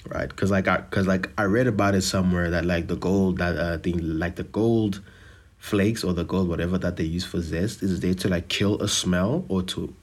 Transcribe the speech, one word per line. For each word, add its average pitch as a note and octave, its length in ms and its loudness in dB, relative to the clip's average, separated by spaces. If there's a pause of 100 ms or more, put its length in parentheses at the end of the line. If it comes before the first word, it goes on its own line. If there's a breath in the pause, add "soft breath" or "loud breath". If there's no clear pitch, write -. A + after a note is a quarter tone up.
right? - 300 -6
'Cause, G2 160 0
like, F#2+ 160 2
I, F2+ 140 2
'cause, F#2+ 260 0
like, F#2+ 280 0
I A2 60 0
read A2 240 2
about G2+ 300 2
it F#2 60 4
somewhere F2+ 480 0
that, E2+ 140 0
like, E2+ 220 0
the F2 100 -4
gold, F#2 420 2
that, F2 180 0
uh, E2+ 220 -2
thing, D#2+ 420 -2
like, F2 160 -4
the F#2 80 -6
gold A2 560 2 (580 loud breath)
flakes G#2+ 460 0
or F2+ 80 2
the E2+ 100 -2
gold F2+ 260 0
whatever E2+ 300 0
that F2+ 180 -2
they F#2 60 -4
use E2+ 220 -2
for E2 160 -4
zest E2 420 -2
is F#2 180 0
there F2+ 140 2
to, G2 140 -2
like, F2 180 -2
kill G2+ 340 0
a G2+ 60 0
smell G2 640 0
or F#2 140 0
to, E2+ 300 -6 (100)